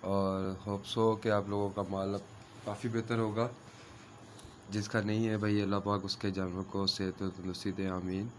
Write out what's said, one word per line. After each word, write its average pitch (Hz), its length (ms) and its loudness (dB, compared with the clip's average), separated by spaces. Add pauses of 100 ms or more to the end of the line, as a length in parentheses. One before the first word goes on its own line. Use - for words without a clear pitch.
और 95 600 2
होप 101 180 -2
so 110 380 4
कि 113 60 2
आप 104 200 4
लोगों 101 220 0
का 101 120 -2
माल 98 320 0
अब 98 60 -2 (460)
काफ़ी 104 220 -4
बेहतर 113 300 0
होगा। 113 320 2 (1200)
जिसका 104 300 0
नहीं 107 260 2
है 110 100 2
भाई, 104 240 4
अल्लाह 101 200 4
पाक 101 240 0
उसके 98 260 -2
जानवर 95 320 -2
को 98 240 0
सेहत 95 360 0
और 95 60 0
तंदुरुस्ती 90 440 -4
दे, 95 140 0
आमीन। 92 520 0